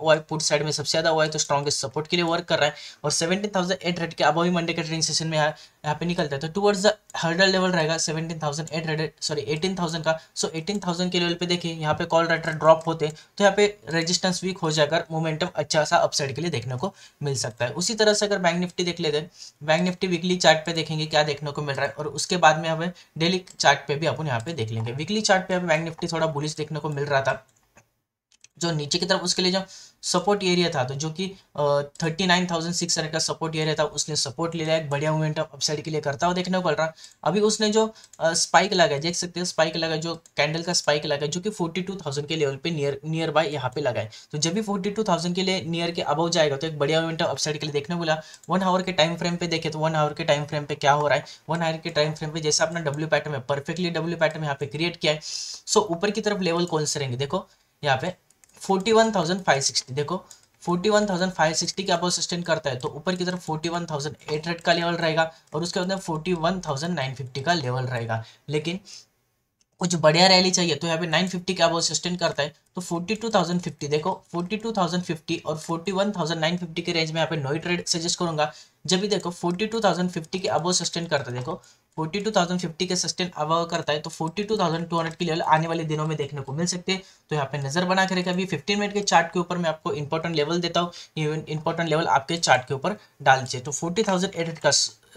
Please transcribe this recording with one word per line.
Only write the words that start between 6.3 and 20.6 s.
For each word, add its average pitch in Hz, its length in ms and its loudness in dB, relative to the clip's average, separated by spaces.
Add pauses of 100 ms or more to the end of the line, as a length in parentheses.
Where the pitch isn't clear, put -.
है। 139 40 -4
तो 156 80 -4
टुवर्ड्स 202 380 2
the 208 100 4 (200)
hurdle 175 340 4
level 185 200 4
रहेगा 160 280 2
seventeen 160 440 -4
thousand 156 300 -2
eight 160 140 -4
hundred, 156 340 -2
sorry - 220 -2
एटीन 160 1400 -2
थाउजेंड 180 320 -2
के 175 80 2
level 170 140 2
पे 175 120 -4
देखिए, 170 280 -2
यहाँ 156 200 0
पे 165 100 -2
call 165 220 4
writer 160 260 0
drop 160 340 6
होते 160 200 0
हैं, 156 80 -4 (240)
तो 202 60 4
यहाँ 196 120 8
पे 208 220 4 (100)
resistance 175 560 0
weak 185 140 -2
हो 160 120 0
जाकर 156 400 2
momentum 160 460 -2
अच्छा 151 280 2
सा 170 120 2
upside 147 380 2
के 143 60 -6
लिए 170 100 -2
देखने 123 260 -4
को 190 180 -4 (280)
मिल 143 120 0
सकता 120 300 -4
है। 123 80 -2
उसी 175 220 -2
तरह 214 200 6
से 208 120 0
अगर 202 120 0
बैंक 175 180 2
निफ्टी 180 280 -2
देख 170 160 -4
लेते 151 180 2
हैं, 165 120 -6 (320)
Bank 156 200 4
Nifty 180 240 0
weekly 180 300 0
चार्ट 160 220 6
पे 160 140 -4